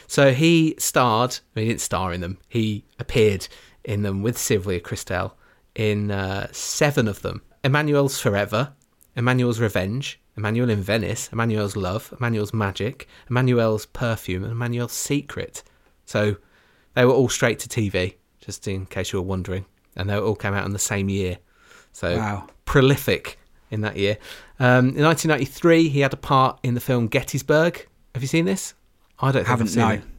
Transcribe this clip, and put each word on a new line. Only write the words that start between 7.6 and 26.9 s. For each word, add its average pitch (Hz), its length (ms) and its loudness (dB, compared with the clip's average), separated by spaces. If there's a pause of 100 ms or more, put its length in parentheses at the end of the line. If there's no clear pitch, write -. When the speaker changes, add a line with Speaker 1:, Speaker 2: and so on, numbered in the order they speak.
Speaker 1:
Emmanuelle's 143 560 2
Forever, 107 520 0 (440)
Emmanuelle's 123 440 2
Revenge, 107 600 -2 (160)
Emmanuel 113 340 0
in 104 120 2
Venice, 101 500 -2
Emmanuelle's 110 440 -2
Love, 95 420 -6
Emmanuelle's 113 360 -2
Magic, 104 540 -4 (200)
Emmanuelle's 120 580 2
Perfume, 104 580 -4
and 110 80 -6
Emmanuelle's 120 400 -6
Secret. - 720 -6 (440)
So 104 300 0 (580)
they 123 100 4
were 127 80 6
all 123 160 4
straight 117 320 0
to - 80 -12
T 107 200 -2
V, 95 280 -2 (240)
just - 260 -12
in 95 200 -6
case - 260 -8
you 98 80 -2
were 90 60 -4
wondering. 92 400 -4 (300)
And 98 120 -4
they 101 80 0
all 104 180 0
came 101 200 -4
out 98 100 -2
in 98 80 -4
the 104 60 -4
same 98 300 -2
year. 95 300 -2 (540)
So 87 240 -4
Speaker 2:
Wow. 104 300 -4 (180)
Speaker 1:
prolific 135 720 2 (320)
in 107 120 -4
that 107 140 -4
year. 101 200 0 (420)
Um, 127 320 6
in 139 120 0
nineteen 160 260 4
ninety-three, 160 640 4
he 139 100 0
had 139 140 2
a - 20 -12
part 131 460 2
in 123 120 0
the 120 60 -2
film 123 280 0